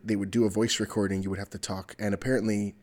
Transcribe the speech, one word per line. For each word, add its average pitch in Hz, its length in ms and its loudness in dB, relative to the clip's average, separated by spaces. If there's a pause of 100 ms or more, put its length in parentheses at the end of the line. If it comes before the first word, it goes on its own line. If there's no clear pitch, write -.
they 107 100 0
would 98 160 -2
do 113 140 4
a 104 60 4
voice 113 280 2
recording, 98 440 0
you 95 80 -4
would 95 80 -4
have 101 120 -8
to 101 80 -10
talk, - 400 -8
and 104 140 -2
apparently 104 720 0